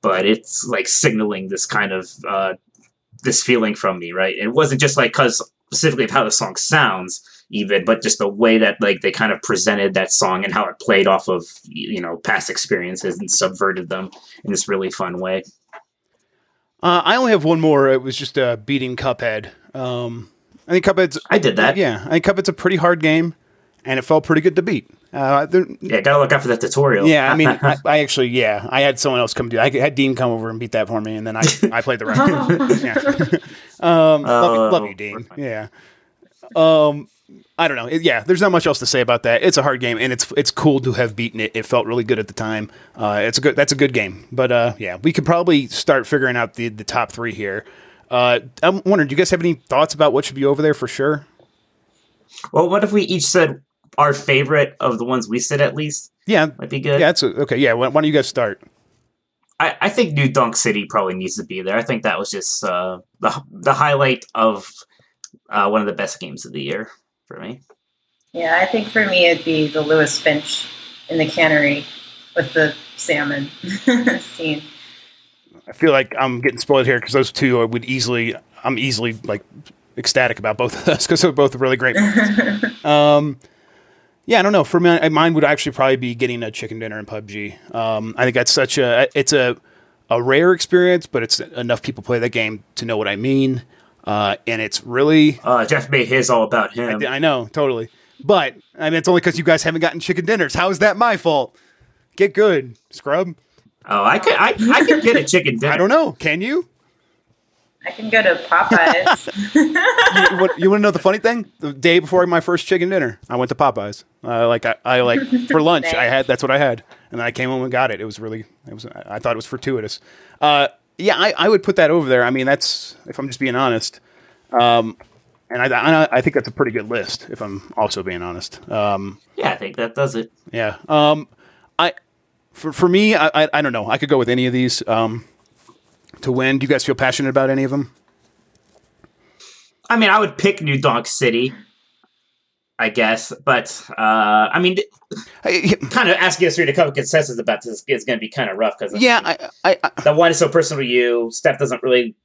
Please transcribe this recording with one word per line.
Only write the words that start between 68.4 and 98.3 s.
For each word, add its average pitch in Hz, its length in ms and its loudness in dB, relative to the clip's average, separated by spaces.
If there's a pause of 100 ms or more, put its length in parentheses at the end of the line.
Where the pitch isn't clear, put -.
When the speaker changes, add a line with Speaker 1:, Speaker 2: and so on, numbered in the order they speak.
Speaker 3:
I 190 40 2
think 208 220 -4
for 220 180 0
me 180 220 4
it'd 170 180 2
be 156 220 0
the 151 140 -4
Lewis 156 380 2
Finch - 480 -2 (420)
in 165 80 -2
the 156 120 2
cannery 147 560 2 (500)
with 151 180 -2
the 151 220 2 (220)
salmon 143 500 -4
<laughs> 240 720 -2
scene. 156 420 -6 (1080)
Speaker 2:
I 107 40 -20
feel 160 200 2
like 135 280 0
I'm 123 220 -2
getting 123 180 -2
spoiled 135 260 2
here 123 140 0
'cause 117 140 -12
those 131 180 2
two 123 300 2
I 117 40 2
would 117 200 -4
easily, 120 500 -4 (280)
I'm 127 140 -2
easily, 117 360 -2 (100)
like, 110 200 -6 (540)
ecstatic 123 420 0
about 107 180 -2
both 123 200 -2
of - 80 -6
those - 220 2
'cause 170 140 2
they're 175 100 4
both 135 240 2
really 131 220 0
great 123 180 0
moments. 208 720 2 (120)
Speaker 3:
<laughs> - 80 -10
Speaker 2:
Um, 147 520 4 (880)
yeah, 220 140 4
I - 20 2
don't 196 100 2
know. 175 140 4
For - 140 2
me, 170 300 4
mine 160 260 2
would 151 100 4
actually 147 260 0
probably 135 240 2
be 123 200 -4
getting 120 280 -4
a 110 80 -8
chicken 110 280 -12
dinner 110 200 -10
in 104 60 -12
pub 107 240 -12
G. 104 260 -12 (160)
Um, 110 460 -4
I 120 60 2
think 127 120 2
that's 123 160 2
such 131 260 0
a, 123 380 4
it's 139 160 0
a, 127 240 2 (540)
a 117 120 2
rare 139 300 4
experience, 180 540 2
but 120 180 -4
it's - 160 -2
enough 120 420 -4
people 123 220 -8
play 120 160 -2
that 117 100 -2
game 110 340 -4 (120)
to - 100 -8
know 113 120 -2
what 107 100 -2
I 101 80 -2
mean. 131 460 0 (420)
Uh, 104 320 0 (120)
and 113 140 -2
it's 107 240 -6
really 147 600 4
Speaker 1:
Uh, 117 200 2
Jeff - 240 -2
made 131 200 2
his 127 200 2
all 117 140 4
about 107 300 -2
him. 117 220 -4
Speaker 2:
I - 40 -6
di-, 135 80 -4
I 131 120 -4
know, 139 340 0
totally. 127 340 -2 (340)
But, 151 340 2 (220)